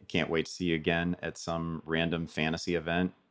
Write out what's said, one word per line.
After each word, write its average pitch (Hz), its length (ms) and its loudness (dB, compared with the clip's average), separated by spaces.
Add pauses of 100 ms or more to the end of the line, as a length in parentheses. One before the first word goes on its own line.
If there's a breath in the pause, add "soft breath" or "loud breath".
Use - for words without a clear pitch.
can't 80 220 2
wait 80 160 2
to - 60 -10
see 92 140 -2
you 82 80 4
again 85 480 2
at 82 160 -8
some 82 460 -4
random 82 420 0
fantasy 80 480 -2
event. 85 380 0 (180)